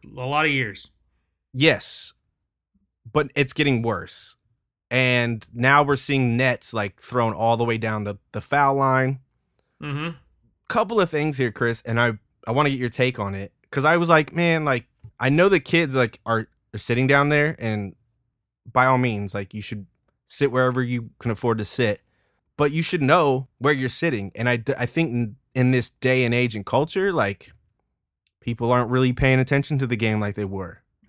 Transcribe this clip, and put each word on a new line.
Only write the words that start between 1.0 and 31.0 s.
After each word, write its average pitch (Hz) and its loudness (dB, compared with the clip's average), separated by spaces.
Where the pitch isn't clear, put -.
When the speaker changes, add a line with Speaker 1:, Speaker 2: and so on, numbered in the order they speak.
Speaker 2:
Yes, - 0
but 147 -2
it's 139 0
getting 139 0
worse. 98 -6
And 120 0
now 135 4
we're 143 2
seeing 127 0
nets, 127 -2
like, 104 -6
thrown 117 -2
all 113 2
the 117 0
way 113 -2
down 107 -4
the, 101 -8
the 107 -6
foul 139 2
line. 131 2
Speaker 1:
Mm-hmm. 147 -8
Speaker 2:
Couple 220 0
of 170 2
things 147 -2
here, 127 0
Chris, 117 -2
and 113 -2
I, 117 2
I - -4
wanna 143 2
get 135 -4
your 123 -4
take 127 -2
on 101 -6
it. 98 -10
'Cause 135 -2
I 165 4
was 170 0
like, 156 4
"Man, 165 0
like, 127 -2
I 127 0
know 175 6
the 185 4
kids, 165 0
like, 123 0
are, 113 -2
are 101 -8
sitting 123 0
down 143 4
there, 151 0
and 104 -6
by 127 4
all 131 4
means, 104 -2
like, 101 -8
you 107 -10
should 104 -12
sit 139 0
wherever 127 2
you 120 -6
can 120 -4
afford 113 0
to 107 -4
sit. 107 -2
But 147 0
you 160 -2
should 165 -2
know 139 2
where 143 2
you're 131 -2
sitting." 110 -4
And 117 -2
I, 123 2
d-, 123 -2
I 123 -4
think 160 -2
in, 117 -4
in 127 4
this 127 0
day 131 0
and 117 0
age 120 0
and 101 -8
culture, 175 0
like, 101 -2
people 117 -2
aren't 123 2
really 127 2
paying 131 4
attention 143 0
to 131 -2
the 117 -2
game 107 0
like 104 -4
they 104 -4
were. 95 -10